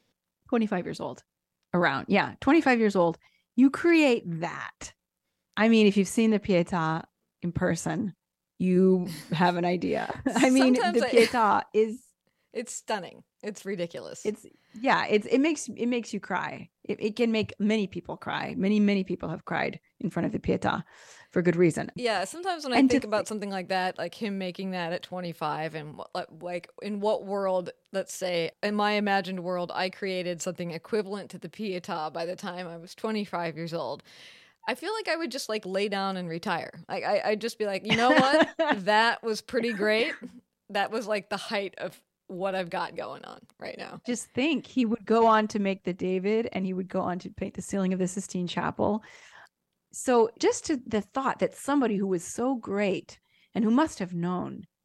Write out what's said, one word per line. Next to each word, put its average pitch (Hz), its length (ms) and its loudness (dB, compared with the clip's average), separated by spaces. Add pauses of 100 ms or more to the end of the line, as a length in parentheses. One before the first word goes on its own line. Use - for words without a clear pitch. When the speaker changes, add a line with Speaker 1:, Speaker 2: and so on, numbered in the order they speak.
(480)
Speaker 1:
twenty-five 208 380 0
years 160 140 -8
old. 127 220 -8 (520)
Around, 170 340 4
yeah, 151 320 2
twenty-five 277 380 4
years 214 180 4
old. 170 220 4 (380)
You 262 140 8
create 302 520 4 (180)
that. 147 540 -10 (600)
I 214 120 4
mean, 220 180 8
if 196 100 6
you've 190 120 4
seen 226 220 4
the 208 80 4
Pietà 170 640 2 (400)
in 175 100 -2
person, 170 640 -2 (440)
you 185 500 4 (240)
have 175 240 4
an 175 80 -2
idea. 175 440 0 (180)
<laughs> 254 100 -2
I 262 140 6
mean, 254 260 6
Speaker 2:
Sometimes - 240 2
Speaker 1:
the 254 60 2
Speaker 2:
I 240 40 0
Speaker 1:
Pietà 226 520 4 (120)
is 220 260 2 (260)
Speaker 2:
<laughs> - 280 -20
It's 233 200 -8
stunning. - 480 -8 (200)
It's 202 240 -10
ridiculous. 170 580 -8
Speaker 1:
It's 214 220 -6 (340)
yeah, 220 260 2
it's, 208 200 2
it 254 120 4
makes, 294 300 2
it 226 180 -4
makes 240 260 -2
you 202 80 -4
cry. 156 480 -6 (160)
It, - 160 -6
it 214 160 -2
can 233 160 2
make 220 260 0
many 208 280 2
people - 300 -10
cry. 147 400 -6
Many, 202 240 4
many 202 240 4
people 180 240 -6
have 160 160 -8
cried - 360 -4 (200)
in 165 100 -4
front 175 160 -2
of 214 60 -2
the - 60 -4
Pietà - 440 0 (500)
for 175 100 0
good 170 140 2
reason. 170 400 2
Speaker 2:
Yeah, 214 280 -2
sometimes 339 400 -6
when 254 80 -2
Speaker 1:
And 240 60 4
Speaker 2:
I 277 40 8
Speaker 1:
to 262 60 8
Speaker 2:
think 254 160 4
about 208 220 0
Speaker 1:
thi- - 20 -12
Speaker 2:
something 208 220 -6
like 185 180 -6
that, 185 300 0
like 170 160 -6
him 202 240 -6
making 190 340 -6
that 175 200 -4
at 180 100 -6
twenty-five, 160 720 -6
and 151 220 -12
what, - 180 -14
like, 180 140 -6 (120)
like, 175 280 -8 (140)
in 208 180 -6
what 214 240 0
world, 190 460 -2 (220)
let's 190 220 -6
say, 175 360 -2 (120)
in 208 120 0
my 208 180 2
imagined 196 480 0
world, 175 340 -4
I 185 160 -2
created 180 500 -4
something 175 300 -6
equivalent 196 600 -6
to 180 80 -14
the 175 100 -14
Pietà 175 640 -6
by 165 140 -6
the 180 100 -6
time 180 320 -10
I 170 80 -12
was 170 180 -18
twenty-five 185 600 -4
years 165 180 -8
old. 143 280 -6 (640)
I 226 60 0
feel 381 180 -6
like 440 160 -6
I 320 80 0
would 330 140 -4
just, 254 180 -8
like, 214 160 -4
lay 190 240 0
down 196 280 -2
and 180 120 -6
retire. 165 440 -4 (160)
Like, 156 160 -6
I, 185 200 2
I'd 208 160 0
just 226 180 -8
be 208 80 -2
like, 190 200 -6
"You 220 100 0
know 240 140 4
what? 302 380 4 (100)
Speaker 1:
<laughs> 294 260 0
Speaker 2:
That 214 380 2
was 220 180 -4
pretty 240 320 -2
great. 214 400 0 (580)
That 202 200 -2
was, 214 160 -4
like, 208 240 -4
the 202 60 -4
height 202 420 -4
of - 220 -10 (260)
what 185 300 -4
I've 180 140 -4
got 170 260 -6
going - 280 -10
on - 140 -16 (220)
right - 180 -12
now." - 260 -14
Speaker 1:
Just 240 300 -6
think, 269 320 -2
he 254 180 0
would 220 200 -2
go 226 220 4
on 214 220 6
to 214 120 -4
make 196 240 -2
the 180 80 -2
David, 190 600 0
and 190 140 -4
he 185 60 -2
would 185 160 -6
go 190 120 -2
on 180 200 -2
to 175 100 -12
paint - 240 -8
the 185 80 -10
ceiling 190 300 0
of 185 80 0
the 180 80 0
Sistine 185 400 -6
Chapel. 208 560 0 (880)
So 233 380 4 (100)
just 466 260 0
to 294 180 0
the 214 160 -2
thought - 380 -2
that - 160 0
somebody 262 420 0
who 190 120 0
was 180 160 0
so 254 320 -2
great 196 640 -2 (340)
and 202 100 2
who 214 60 4
must 294 300 2
have 175 140 -6
known 170 500 -4 (200)